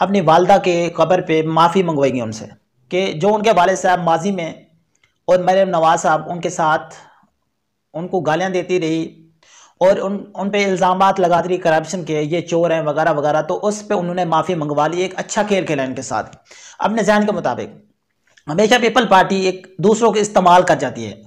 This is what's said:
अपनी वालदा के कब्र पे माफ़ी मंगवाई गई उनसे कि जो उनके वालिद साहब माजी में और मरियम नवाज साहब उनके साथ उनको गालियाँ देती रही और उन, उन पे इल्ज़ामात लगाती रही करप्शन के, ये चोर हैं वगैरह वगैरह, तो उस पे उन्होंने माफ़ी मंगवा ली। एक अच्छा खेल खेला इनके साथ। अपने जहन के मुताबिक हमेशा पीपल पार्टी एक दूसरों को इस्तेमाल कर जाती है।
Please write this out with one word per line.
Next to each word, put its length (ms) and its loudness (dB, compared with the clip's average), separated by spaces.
अपनी 220 0
वालदा 380 4
के 360 0
कब्र 260 2
पे 280 0
माफ़ी 320 2
मंगवाई 280 0
गई 120 -4
उनसे 240 -10
कि 240 -2
जो 160 0
उनके 220 0
वालिद 240 4
साहब 280 0
माजी 280 0
में 340 -10
और 160 2
मरियम 240 2
नवाज 320 2
साहब 280 0
उनके 240 -6
साथ 460 -2
उनको 280 -6
गालियाँ 300 -2
देती 260 -2
रही 440 -4
और 200 4
उन, 140 -4
उन 160 -4
पे 140 0
इल्ज़ामात 560 2
लगाती 280 2
रही 120 0
करप्शन 440 0
के, 180 -4
ये 200 -2
चोर 300 0
हैं 100 0
वगैरह 300 0
वगैरह, 300 0
तो 140 -4
उस 260 -4
पे 120 -4
उन्होंने 320 -2
माफ़ी 300 0
मंगवा 300 -2
ली। 160 -4
एक 120 -6
अच्छा 300 -6
खेल 200 -2
खेला 200 -2
इनके 180 -8
साथ। 360 -8
अपने 220 -2
जहन 240 2
के 60 -2
मुताबिक 420 -6
हमेशा 300 2
पीपल 280 2
पार्टी 360 2
एक 240 -4
दूसरों 320 2
को 60 -2
इस्तेमाल 440 4
कर 160 2
जाती 260 -6
है। 80 -10